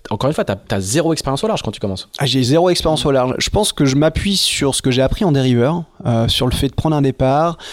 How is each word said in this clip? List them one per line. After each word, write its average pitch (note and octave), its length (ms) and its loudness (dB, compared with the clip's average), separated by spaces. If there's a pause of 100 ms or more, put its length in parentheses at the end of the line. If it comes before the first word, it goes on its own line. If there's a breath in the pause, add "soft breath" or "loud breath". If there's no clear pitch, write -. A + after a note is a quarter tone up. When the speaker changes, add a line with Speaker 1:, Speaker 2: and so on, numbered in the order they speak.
(100)
Speaker 1:
encore A2 180 -2
une D#3 60 0
fois, G#3 100 -2
t'as, G#2 100 -2
t'as G2 240 -6
zéro C#3+ 340 0
expérience C#3 300 -2
au G#3+ 60 0
large G#3 140 -2
quand G#2+ 100 -4
tu - 80 -16
commences. F#2+ 280 -6 (100)
Speaker 2:
Ah, C#3+ 80 0
j'ai B2+ 180 2
zéro E3 260 4
expérience D#3+ 340 0
au D3+ 60 2
large. B2+ 280 2
Je - 120 -4
pense G#3 220 0
que D3 120 0
je C3+ 120 2
m'appuie D#3+ 400 0
sur - 400 -2
ce - 60 -4
que C3+ 100 0
j'ai B2 100 2
appris C3+ 220 0
en E3+ 80 4
dériveur, C3 500 2 (240)
euh, A#2 220 2
sur - 180 -2
le B2+ 80 0
fait C#3 140 0
de - 60 -8
prendre D#3 200 0
un D3 80 2
départ, C#3 560 2 (140 loud breath)